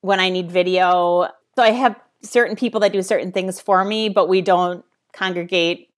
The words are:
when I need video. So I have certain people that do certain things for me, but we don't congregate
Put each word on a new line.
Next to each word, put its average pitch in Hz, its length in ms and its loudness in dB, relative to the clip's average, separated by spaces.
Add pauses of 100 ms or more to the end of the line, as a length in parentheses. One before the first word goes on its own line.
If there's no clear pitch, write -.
when 190 180 0
I 185 100 0
need 185 220 -4
video. 180 760 2 (280)
So 254 80 2
I 220 80 6
have 247 240 0 (280)
certain - 320 0
people 233 240 -4
that 202 140 2
do 196 80 -2
certain 185 300 -4
things 185 300 -6
for 190 240 2
me, 214 240 -4
but 196 200 2
we 185 120 4
don't 180 420 0 (300)
congregate 175 840 -4